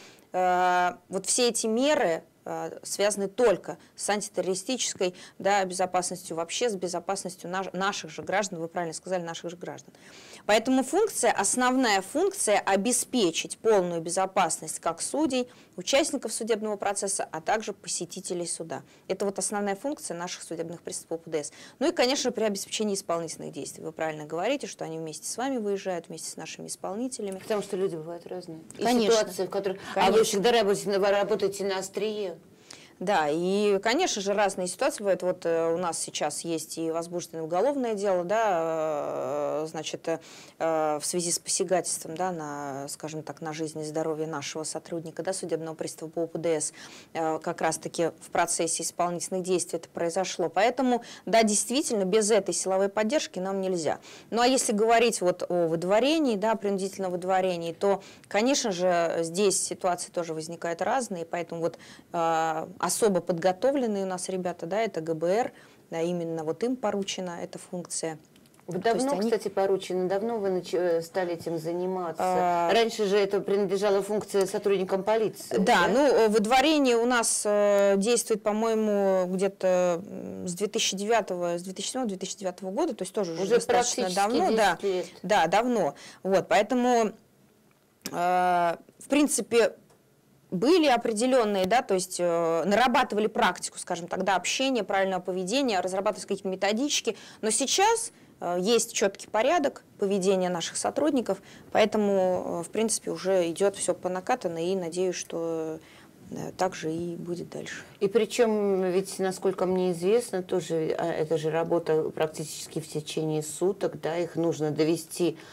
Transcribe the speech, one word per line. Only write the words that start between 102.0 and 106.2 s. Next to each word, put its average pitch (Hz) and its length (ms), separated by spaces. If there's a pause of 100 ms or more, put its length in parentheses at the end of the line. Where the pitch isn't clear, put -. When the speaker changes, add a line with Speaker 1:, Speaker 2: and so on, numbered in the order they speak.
Speaker 1:
э, - 20
в - 80
принципе, 214 400
уже 170 400
идёт 196 240
всё - 180
по 180 160
накатанной, 180 580
и 190 100
надеюсь, 175 400
что, 160 640 (500)